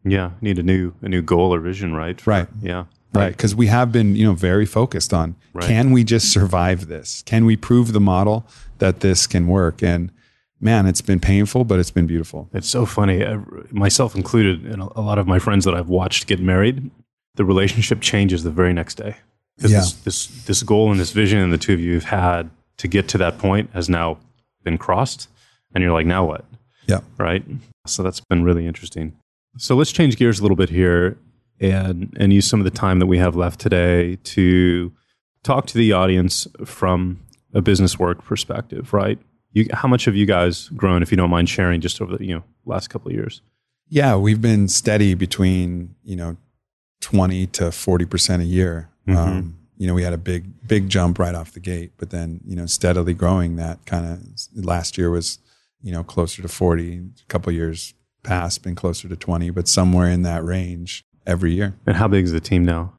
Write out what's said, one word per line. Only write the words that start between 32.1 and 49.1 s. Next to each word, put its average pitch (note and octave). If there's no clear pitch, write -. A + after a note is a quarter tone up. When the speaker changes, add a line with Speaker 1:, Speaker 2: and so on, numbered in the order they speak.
Speaker 1:
and G2+
use G2
some A2
of G2+
the F#2
time F#2
that F#2
we F#2
have F2
left F2
today F2
to F2+
talk C#3
to -
the A2+
audience F#2
from F#2
a G2+
business F#2
work F2
perspective, -
right? G2+
You, A2
how -
much A#2+
have G2+
you G2+
guys F2+
grown, F2+
if -
you G2
don't F2
mind E2+
sharing, F2
just F2+
over F#2
the, G2
you F#2
know, E2+
last -
couple -
of -
years? G#2
Speaker 2:
Yeah, C#3+
we've G#2+
been G#2+
steady G#2
between, F2+
you G2
know, F2
twenty F#2
to F2
forty F2
percent F2+
a E2+
year. F2
Speaker 1:
Mm-hmm. F#2